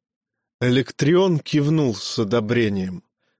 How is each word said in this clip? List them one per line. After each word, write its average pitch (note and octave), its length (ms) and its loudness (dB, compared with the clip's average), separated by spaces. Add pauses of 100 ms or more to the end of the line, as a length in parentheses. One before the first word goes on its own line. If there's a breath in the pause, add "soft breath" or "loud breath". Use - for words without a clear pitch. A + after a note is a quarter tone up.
(600)
Электрион C#3+ 800 2
кивнул D3 560 0
с - 240 -6
одобрением. G#2 840 -2 (380)